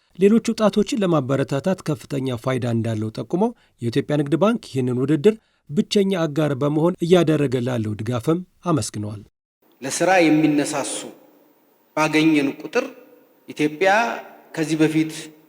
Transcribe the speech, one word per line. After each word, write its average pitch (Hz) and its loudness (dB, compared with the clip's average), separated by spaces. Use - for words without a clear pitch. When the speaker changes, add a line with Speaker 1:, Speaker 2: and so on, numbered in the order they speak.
Speaker 1:
ሌሎች 214 4
ወጣቶችን 214 0
ለማበረታታት 143 0
ከፍተኛ 131 -4
ፋይዳ 127 -2
እንዳለው 113 -2
ጠቁመው 175 -2
የኢትዮጵያ 135 -2
ንግድ 147 0
ባንክ 220 2
ይህንን 123 -4
ውድድር 147 2
ብቸኛ 196 0
አጋር 151 0
በመሆን 151 0
እያደረገ 156 2
ላለው 120 -4
ድጋፍም 123 -2
አመስግነዋል። 110 -6
Speaker 2:
ለስራ 151 -2
የሚነሳሱ 151 2
ባገኘን 156 2
ቁጥር - -4
ኢትዮጵያ 151 0
ከዚህ 160 -4
በፊት 156 2